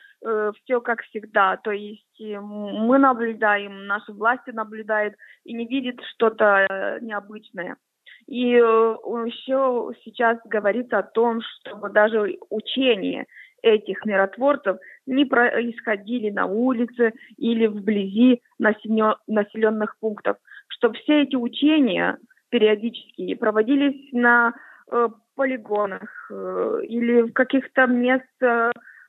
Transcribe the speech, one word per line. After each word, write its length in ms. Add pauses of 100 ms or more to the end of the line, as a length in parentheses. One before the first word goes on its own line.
(260)
э, 260 (120)
все 160
как 220
всегда. 540
То 160
есть, 480
э, 140
м-, 540
мы 100
наблюдаем, 880
наши 260
власти 400
наблюдают 640 (300)
и 100
не 120
видят 300 (180)
что-то, 560
э, 300
необычное. 760 (500)
И, 280
э, 500
у, 220
еще 680 (120)
сейчас 400
говорится 540
о 40
том, 400
чтобы 480
даже 460 (140)
учения 760 (360)
этих 440
миротворцев 680 (300)
не 180
происходили 1080
на 160
улице 640 (260)
или 280
вблизи 720 (200)
населе-, 560 (100)
населенных 760
пунктов, 360 (320)
чтоб 280
все 260
эти 140
учения 800 (320)
периодические 840
проводились 760
на, 400 (400)
э, 160 (280)
полигонах, 920
э, 580
или 340
в 100
каких-то 540
местах, 840 (360)